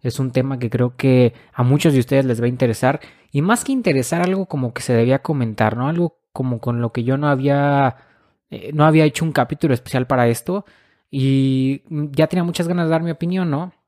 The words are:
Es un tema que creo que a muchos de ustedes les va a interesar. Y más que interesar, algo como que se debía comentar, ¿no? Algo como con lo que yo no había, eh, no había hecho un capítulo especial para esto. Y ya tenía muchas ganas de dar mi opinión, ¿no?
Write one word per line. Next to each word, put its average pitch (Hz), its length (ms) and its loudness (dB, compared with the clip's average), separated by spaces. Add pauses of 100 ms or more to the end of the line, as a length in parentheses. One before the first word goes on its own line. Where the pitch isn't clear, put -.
Es 123 180 -4
un 131 120 -2
tema 131 260 -2
que 120 140 -6
creo 123 240 -2
que 127 380 4 (200)
a - 80 -4
muchos 143 320 4
de 135 60 4
ustedes 135 260 0
les 120 160 -2
va 120 40 0
a 123 40 2
interesar. 127 520 0 (300)
Y 143 120 -2
más 220 200 0
que - 80 -4
interesar, 170 520 0
algo 190 240 -2
como 127 260 -4
que - 80 -12
se 127 120 -2
debía 120 280 2
comentar, 113 560 -2
¿no? 123 100 -2
Algo 170 340 -2 (120)
como 127 260 -4
con 120 220 -4
lo 117 100 -2
que 120 120 -4
yo 131 140 0
no 147 100 -2
había, 139 680 2 (520)
eh, - 240 -12
no 151 100 2
había 156 220 6
hecho 151 200 -2
un 156 60 -4
capítulo 139 440 0
especial 127 320 -4
para 123 200 2
esto. 180 380 -2 (460)
Y 135 720 0 (300)
ya 156 120 2
tenía 180 180 -2
muchas 170 240 -4
ganas 175 200 -2
de 160 60 0
dar 160 100 0
mi 165 80 -4
opinión, 170 400 -4
¿no? 170 220 -6 (140)